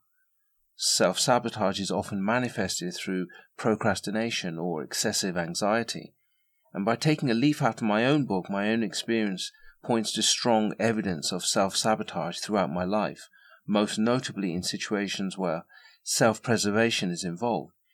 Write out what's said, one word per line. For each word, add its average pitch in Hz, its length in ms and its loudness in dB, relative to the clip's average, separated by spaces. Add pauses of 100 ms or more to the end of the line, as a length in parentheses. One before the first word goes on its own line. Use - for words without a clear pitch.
(760)
Self-sabotage 107 1040 2
is 98 120 -2
often 98 320 -2
manifested 107 680 -2
through 92 340 -4 (300)
procrastination 107 1000 -2
or 85 240 -4
excessive 202 520 -2
anxiety. - 800 -2 (600)
And 98 120 -4
by 113 120 2
taking 151 340 2
a - 20 4
leaf 143 280 2
out 117 200 0
of 117 60 0
my 107 180 4
own 143 200 4
book, 98 240 -2
my 202 200 0
own 113 140 2
experience 104 680 -2 (320)
points 113 300 0
to 110 80 -2
strong 110 580 2
evidence 104 520 0
of 90 140 -6
self-sabotage 98 920 0
throughout 95 320 0
my 90 120 -2
life, 98 460 -2 (360)
most 104 320 2
notably 110 560 0
in 90 80 -2
situations 98 760 -4
where 87 260 -2 (400)
self-preservation 110 1040 2
is 87 140 -4
involved. 90 500 -2 (200)